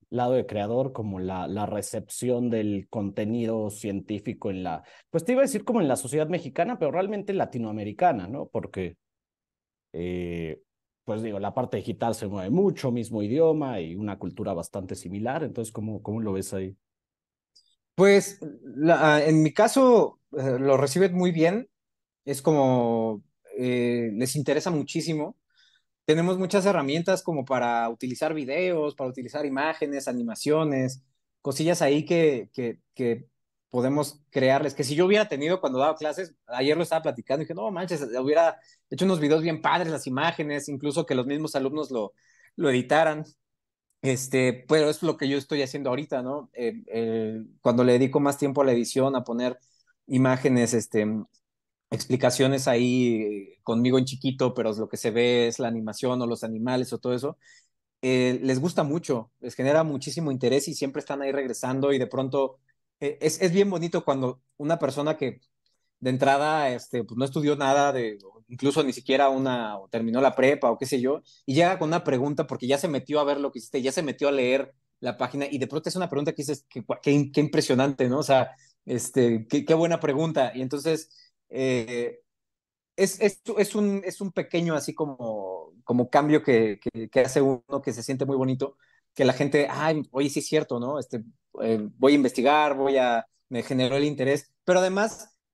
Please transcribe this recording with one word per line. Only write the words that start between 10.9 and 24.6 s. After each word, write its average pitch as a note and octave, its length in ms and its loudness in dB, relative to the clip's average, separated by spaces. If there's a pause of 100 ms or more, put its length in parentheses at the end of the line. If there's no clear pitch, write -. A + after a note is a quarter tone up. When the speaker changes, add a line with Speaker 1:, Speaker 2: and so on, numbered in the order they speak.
Speaker 1:
pues A2 180 -6
digo, G#2 180 -6
la G2+ 140 -6
parte B2 240 -4
digital A2+ 360 -4
se G#2 140 -8
mueve G2 220 -6
mucho, E3+ 420 0
mismo A2+ 300 -4
idioma C#3 580 0
y E2 160 -8
una G2+ 220 -8
cultura F#2 360 -6
bastante F#2 420 -8
similar. A2+ 480 -6
Entonces, A2+ 280 -8
¿cómo, A2 300 -8
cómo G#2+ 180 -6
lo G#2+ 140 -4
ves F#2+ 200 -6
ahí? F#2+ 220 -8 (1200)
Speaker 2:
Pues, G3 460 4 (220)
la, D3+ 640 4
en D#3 180 6
mi D3+ 120 2
caso, A#3+ 680 4 (160)
eh, C3 220 -2
lo C3+ 180 4
reciben F3 380 2
muy F3+ 180 2
bien. E3 360 2 (560)
Es C3+ 180 -6
como, A#2 800 2 (340)
eh, A#2+ 560 0
les C3 220 -2
interesa D3+ 340 0